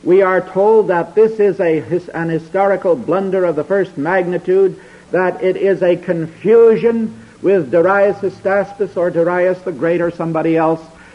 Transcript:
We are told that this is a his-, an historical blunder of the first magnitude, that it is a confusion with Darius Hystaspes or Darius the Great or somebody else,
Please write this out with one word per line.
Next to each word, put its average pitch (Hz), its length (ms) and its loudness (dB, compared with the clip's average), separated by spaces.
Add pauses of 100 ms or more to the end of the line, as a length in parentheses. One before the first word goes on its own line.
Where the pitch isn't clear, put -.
We 185 180 4
are 185 180 2
told 202 480 2
that 170 260 -2
this 220 240 2
is 202 220 0
a 165 180 2
his-, 147 300 -6
an 165 200 -6
historical 185 680 0
blunder 185 480 -2
of 170 100 0
the 147 80 -4
first 185 340 -2
magnitude, 180 800 0 (360)
that 180 320 -2
it 185 120 0
is 190 240 -2
a 175 140 2
confusion 220 1200 2 (260)
with 170 300 0
Darius 190 480 2
Hystaspes 196 800 -4
or 180 140 -2
Darius 180 500 0
the 185 100 -8
Great 165 300 -2
or 175 100 -2
somebody 165 460 -2
else, 160 240 0 (340)